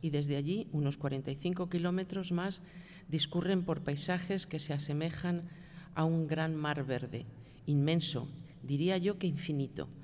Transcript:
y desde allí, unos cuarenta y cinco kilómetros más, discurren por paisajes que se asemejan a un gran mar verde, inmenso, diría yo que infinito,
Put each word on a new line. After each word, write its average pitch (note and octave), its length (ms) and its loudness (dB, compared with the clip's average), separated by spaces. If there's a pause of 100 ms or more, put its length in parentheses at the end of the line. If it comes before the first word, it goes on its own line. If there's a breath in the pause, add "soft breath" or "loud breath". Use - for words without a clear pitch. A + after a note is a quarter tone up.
y E3 80 2
desde C#3+ 260 2
allí, E3 360 0
unos C#3+ 260 2
cuarenta C3+ 320 -2
y C#3 40 -2
cinco F3+ 360 -2
kilómetros F3+ 640 0
más, F3+ 280 0 (480 loud breath)
discurren F3 560 2
por D#3 180 0
paisajes F3+ 640 0
que D#3 120 -4
se D3 160 -2
asemejan E3 760 -2 (440 loud breath)
a D#3 100 2
un E3 220 4
gran D#3+ 300 0
mar D3 280 0
verde, B2 400 -2 (420 loud breath)
inmenso, D3 640 4 (340 loud breath)
diría D3 340 2
yo F#3 220 2
que - 80 0
infinito, C#3+ 600 -2 (160 loud breath)